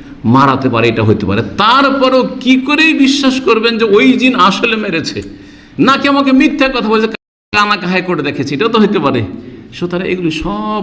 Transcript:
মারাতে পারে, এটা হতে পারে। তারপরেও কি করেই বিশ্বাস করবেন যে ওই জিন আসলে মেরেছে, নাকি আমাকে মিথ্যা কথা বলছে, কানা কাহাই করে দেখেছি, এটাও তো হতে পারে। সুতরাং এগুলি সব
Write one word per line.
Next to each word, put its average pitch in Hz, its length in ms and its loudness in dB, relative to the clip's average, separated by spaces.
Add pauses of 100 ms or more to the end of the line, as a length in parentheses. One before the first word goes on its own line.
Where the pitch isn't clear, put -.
(240)
মারাতে 127 440 2
পারে, 113 200 2
এটা 113 140 0
হতে 107 240 0
পারে। 101 160 -2 (140)
তারপরেও 262 720 2 (120)
কি 262 160 2
করেই 294 380 2
বিশ্বাস 262 460 2
করবেন 233 380 0
যে 226 60 0
ওই 226 280 4
জিন 240 220 2
আসলে 196 420 0
মেরেছে, 170 460 -6 (560)
নাকি 269 300 2
আমাকে 277 240 2
মিথ্যা 269 360 2
কথা 240 200 -4
বলছে, 220 180 2
কানা 208 720 -4
কাহাই 180 260 -2
করে 175 200 -4
দেখেছি, 143 320 -4
এটাও 214 140 -2
তো 226 120 2
হতে 202 180 2
পারে। 127 260 0 (480)
সুতরাং 180 360 -6
এগুলি 180 220 -2
সব 208 520 -6